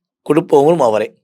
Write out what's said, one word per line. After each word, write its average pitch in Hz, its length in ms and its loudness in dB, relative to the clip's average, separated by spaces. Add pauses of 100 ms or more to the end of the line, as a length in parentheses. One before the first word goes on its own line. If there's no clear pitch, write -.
(220)
கொடுப்பவங்களும் 156 580 0
அவரே. 110 280 0 (160)